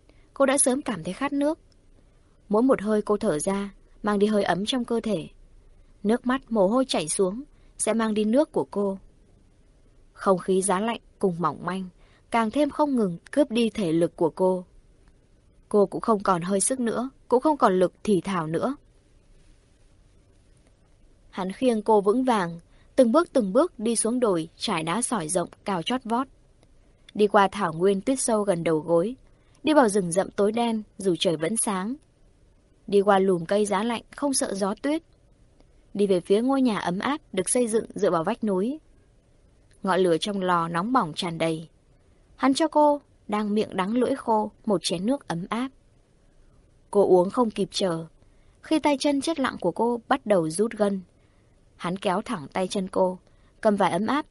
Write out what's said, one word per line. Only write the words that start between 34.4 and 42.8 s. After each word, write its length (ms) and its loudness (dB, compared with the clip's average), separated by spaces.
gió 280 -2
tuyết. 200 -2
Đi 120 0
về 140 2
phía 220 2
ngôi 200 2
nhà 160 2
ấm 200 -4
áp 220 -2
được 160 -4
xây 200 0
dựng 160 0
dựa 160 0
vào 140 0
vách 200 -4
núi. 360 -2
Ngọn 180 2
lửa 180 4
trong 220 -6
lò 280 0
nóng 240 -4
bỏng 240 0
tràn 220 -6
đầy. 300 -4
Hắn 180 2
cho 140 0
cô, 320 4